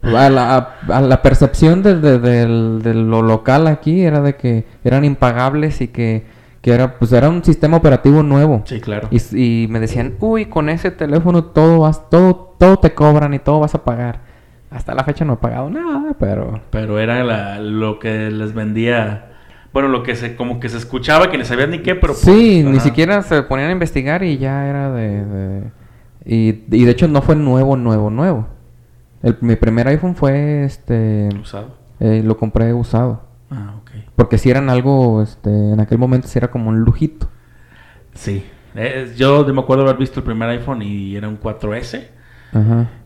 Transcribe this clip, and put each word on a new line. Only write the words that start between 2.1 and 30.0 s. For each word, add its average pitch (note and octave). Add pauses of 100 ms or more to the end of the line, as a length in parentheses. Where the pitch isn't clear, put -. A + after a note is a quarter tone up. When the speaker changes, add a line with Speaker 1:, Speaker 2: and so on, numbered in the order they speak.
Speaker 1:
del, A#2
de A2+
lo A2+
local B2+
aquí D#3
era D3+
de C#3+
que A#2 (180)
eran C3
impagables C3+
y B2
que, A2+ (340)
que A#2+
era, B2+
pues, A#2
era B2+
un E3+
sistema D#3
operativo D3
nuevo. C#3+
Speaker 2:
Sí, A2
claro. G#2+
Speaker 1:
Y B2
s-, A2+
y A#2
me A2+
decían, A#2+
"Uy, A3
con D3+
ese E3
teléfono E3
todo D#3+
vas, D#3
todo, F3+
todo F#3+
te D#3
cobran D3
y C#3
todo D3+
vas D3+
a D3+
pagar." A#2+ (500)
Hasta A#2+
la C3
fecha D3
no C3
he -
pagado A#2+
nada, D4+
pero G#2+ (100)
Speaker 2:
Pero G#2+
era A#2
la, G2+
lo G#2+
que A2
les G#2+
vendía, A2 (440)
bueno, C#3
lo B2
que B2
se, A#2+
como A#2+
que B2
se A#2
escuchaba, C3
que -
ni B2+
sabían B2+
ni E3+
qué, F3+
pero D3
Speaker 1:
Sí, G#3
Speaker 2:
pues, C#3
Speaker 1:
ni C3+
Speaker 2:
ajá. -
Speaker 1:
siquiera D#3+
se D3
ponían C3+
a F3+
investigar E3
y D3+
ya C#3
era C#3
de, G#2
de, G2 (640)
y, A2 (100)
y A#2+
de A#2+
hecho B2
no D3
fue D#3
nuevo, C3+
nuevo, A2
nuevo. A#2+ (760)
El, A#2+
mi A#2
primer A#2
iPhone D#3